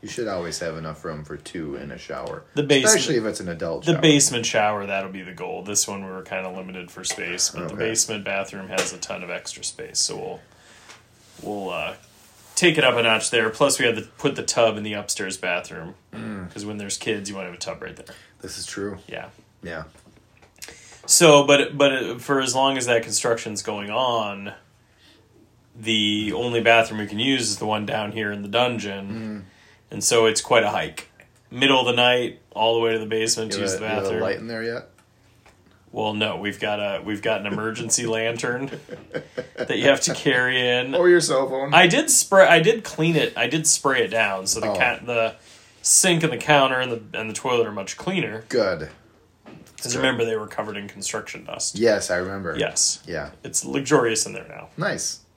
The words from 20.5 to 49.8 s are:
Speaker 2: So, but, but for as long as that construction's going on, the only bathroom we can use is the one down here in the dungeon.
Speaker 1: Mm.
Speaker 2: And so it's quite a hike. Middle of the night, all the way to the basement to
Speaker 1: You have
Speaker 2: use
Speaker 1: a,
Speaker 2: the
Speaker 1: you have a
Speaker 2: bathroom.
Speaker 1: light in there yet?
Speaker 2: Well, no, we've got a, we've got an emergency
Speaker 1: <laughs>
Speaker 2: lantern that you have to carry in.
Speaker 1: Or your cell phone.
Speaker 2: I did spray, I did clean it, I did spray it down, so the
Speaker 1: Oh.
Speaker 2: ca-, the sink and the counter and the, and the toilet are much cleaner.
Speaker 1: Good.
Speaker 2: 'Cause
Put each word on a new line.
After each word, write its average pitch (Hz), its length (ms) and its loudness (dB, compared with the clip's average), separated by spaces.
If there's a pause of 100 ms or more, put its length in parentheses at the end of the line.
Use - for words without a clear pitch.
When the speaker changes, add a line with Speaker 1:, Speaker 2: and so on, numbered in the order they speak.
Speaker 2:
So, 147 380 10
but, 143 340 4
but 127 420 2
for 139 200 0
as 127 160 -2
long 135 200 2
as 123 100 -4
that 117 180 2
construction's 113 580 -2
going 104 280 -6
on, 107 600 -2 (1200)
the 107 560 0
only 117 280 -2
bathroom 113 400 4
we 104 60 -4
can 104 140 -8
use 131 300 2
is 101 80 -6
the 110 80 -6
one 107 200 -2
down 104 260 -4
here 107 200 -4
in 101 100 -8
the 101 60 -10
dungeon. 107 1000 -4
Speaker 1:
Mm. - 60 -20 (420)
Speaker 2:
And 107 100 -8
so 113 240 6
it's 107 140 2
quite 117 240 6
a 104 60 0
hike. 78 380 -6 (420)
Middle 135 280 4
of 123 80 4
the 120 60 2
night, 123 480 2 (120)
all 113 220 2
the 117 60 2
way 117 120 2
to 113 60 0
the 110 80 -4
basement 113 460 -2
to 101 60 -2
Speaker 1:
You 98 60 -2
have 95 80 0
Speaker 2:
use 95 40 -2
Speaker 1:
a, - 40 -4
Speaker 2:
the 110 40 -6
Speaker 1:
you 110 60 -4
have 107 80 -2
a 98 80 -2
Speaker 2:
bathroom. 110 160 -2
Speaker 1:
light 107 160 -2
in 113 100 -10
there 113 160 -8
yet? 117 240 -8 (1040)
Speaker 2:
Well, 107 240 -2
no, 107 240 -2
we've 101 200 -6
got 104 220 -2
a, 101 220 -4
we've 101 180 -6
got 110 220 -2
an 104 40 -6
emergency 110 600 -2
Speaker 1:
<laughs> 113 100 0
Speaker 2:
lantern 120 540 -4 (840)
that 123 200 -4
you - 120 -2
have 139 140 6
to 139 120 0
carry 127 440 2
in. 123 360 0
Speaker 1:
Or 180 160 6
your 175 100 8
cell 139 280 2
phone. 135 260 -2
Speaker 2:
I 180 120 10
did 262 240 4
spray, - 360 8
I 170 140 8
did 220 240 4
clean 165 320 0
it, 120 200 0
I 120 120 0
did 151 180 -2
spray 131 360 2
it 98 60 0
down, 98 380 0
so 113 140 -2
the 107 100 -2
Speaker 1:
Oh. 101 60 0
Speaker 2:
ca-, 123 280 2
the 117 300 0 (480)
sink 175 400 4
and 147 100 0
the 117 60 -6
counter 135 420 4
and 127 100 -2
the, 107 300 -8
and 110 80 -6
the 107 60 -8
toilet 120 320 0
are 107 60 -8
much 98 260 -10
cleaner. 113 500 -4
Speaker 1:
Good. 92 400 0 (880)
Speaker 2:
'Cause 123 160 -6